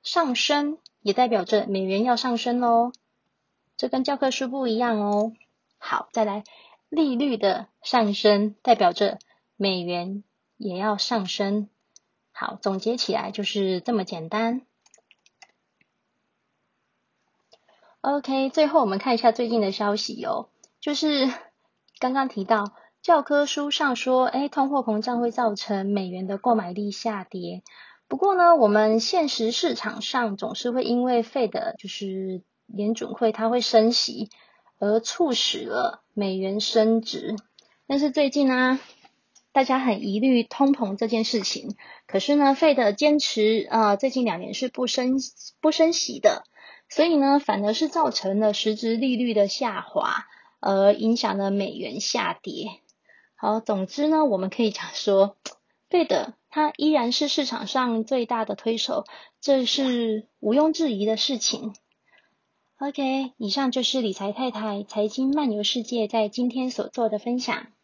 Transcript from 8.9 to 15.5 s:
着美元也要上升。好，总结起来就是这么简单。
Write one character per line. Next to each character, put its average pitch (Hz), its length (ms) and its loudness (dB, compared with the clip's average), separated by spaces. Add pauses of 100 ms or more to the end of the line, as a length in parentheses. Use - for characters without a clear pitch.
着 202 260 0 (380)
美 190 240 -2
元 175 420 -6 (320)
也 180 220 -8
要 208 200 -2
上 214 280 -2
升。 202 440 -4 (600)
好， - 300 -10
总 190 180 -2
结 226 160 -2
起 - 180 -4
来 - 180 -4
就 202 120 -6
是 190 380 -2
这 247 120 -4
么 196 120 0
简 165 240 -10
单。 226 320 -2 (3500)